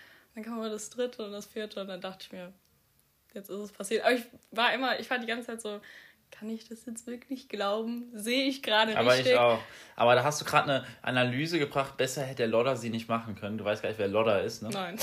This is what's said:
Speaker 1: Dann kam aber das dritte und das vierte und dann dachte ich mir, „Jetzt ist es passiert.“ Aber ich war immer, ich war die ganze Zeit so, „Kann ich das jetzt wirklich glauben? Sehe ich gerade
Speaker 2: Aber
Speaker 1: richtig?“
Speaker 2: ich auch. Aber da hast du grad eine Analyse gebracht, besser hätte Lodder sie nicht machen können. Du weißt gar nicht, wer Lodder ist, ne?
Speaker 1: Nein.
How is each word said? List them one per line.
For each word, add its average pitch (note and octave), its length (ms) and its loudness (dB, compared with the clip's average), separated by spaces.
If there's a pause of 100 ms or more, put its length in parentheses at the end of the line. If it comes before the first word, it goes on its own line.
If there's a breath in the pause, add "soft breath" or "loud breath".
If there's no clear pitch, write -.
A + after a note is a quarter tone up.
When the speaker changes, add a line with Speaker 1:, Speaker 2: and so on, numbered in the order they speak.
(360 loud breath)
Speaker 1:
Dann A3 80 -12
kam A3+ 160 -10
aber A3 100 -6
das G#3+ 220 -10
dritte B3 340 -6
und G3+ 60 -10
das G#3 160 -12
vierte G#3+ 340 -10
und G3 60 -10
dann F#3 140 -12
dachte F#3 260 -12
ich - 40 -18
mir, F#3 220 -16 (800)
„Jetzt G3 160 -14
ist F#3 80 -10
es G3+ 140 -10
passiert.“ G3+ 320 -2
Aber A#3 100 6
ich A#3+ 100 0 (280)
war A3+ 220 2
immer, A#3+ 260 0
ich A#3 100 -10
war B3+ 80 0
die A#3 100 -6
ganze A#3 200 -6
Zeit A#3 140 -10
so, G#3 200 -8 (500 loud breath)
„Kann G#3+ 180 -12
ich A3 180 -10
das A3+ 200 -16
jetzt A3+ 180 -12
wirklich A#3+ 420 -10
glauben? A3+ 680 -4
Sehe A#3+ 300 0
ich C4+ 180 -4
gerade A3 340 2
Speaker 2:
Aber A#2 160 6
Speaker 1:
richtig?“ B2+ 200 6
Speaker 2:
ich B2 40 8
auch. A#2+ 220 6 (360 loud breath)
Aber A#2+ 200 8
da B2 80 8
hast D3+ 180 0
du - 40 -6
grad D3+ 180 4
eine C3+ 200 0 (200 loud breath)
Analyse B2+ 560 0
gebracht, C#3 360 -2
besser B2+ 280 -2
hätte A#2 240 -2
Lodder A#2+ 280 4
sie A#2 140 -6
nicht A2+ 180 -6
machen A2+ 280 -4
können. G#2+ 240 -6
Du G#2 60 -8
weißt G#2 180 -2
gar F#2+ 60 -2
nicht, A2 100 -6
wer G2 80 2
Lodder G#2 340 4
ist, G#2+ 220 -6
ne? G#2+ 100 -8
Speaker 1:
Nein. F3+ 280 -6